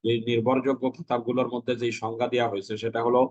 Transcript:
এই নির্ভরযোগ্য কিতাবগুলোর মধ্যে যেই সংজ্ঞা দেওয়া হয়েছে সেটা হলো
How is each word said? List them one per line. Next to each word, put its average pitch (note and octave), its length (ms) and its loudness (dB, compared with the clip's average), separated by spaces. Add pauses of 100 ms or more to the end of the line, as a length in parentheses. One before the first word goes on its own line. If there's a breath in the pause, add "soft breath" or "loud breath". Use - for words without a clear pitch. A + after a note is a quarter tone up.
এই A#2 80 2 (120)
নির্ভরযোগ্য B2+ 540 2 (140)
কিতাবগুলোর B2 560 -2
মধ্যে A#2+ 280 -4
যেই A#2 200 0
সংজ্ঞা A2+ 300 -2
দেওয়া A#2 200 2
হয়েছে G2+ 220 -6 (100)
সেটা A2+ 240 -2
হলো B2 240 6